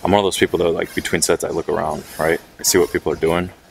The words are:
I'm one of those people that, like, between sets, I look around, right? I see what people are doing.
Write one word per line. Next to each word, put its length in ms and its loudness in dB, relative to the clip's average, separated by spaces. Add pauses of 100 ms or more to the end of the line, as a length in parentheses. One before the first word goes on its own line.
I'm 80 2
one 60 6
of 80 2
those 140 -2
people 180 2
that, 120 2
like, 260 -4
between 260 -2
sets, 220 0
I 60 -6
look 200 -4
around, 340 -2 (140)
right? 240 0 (180)
I 40 -12
see 160 2
what 120 2
people 200 -2
are 60 -2
doing. 340 0 (200)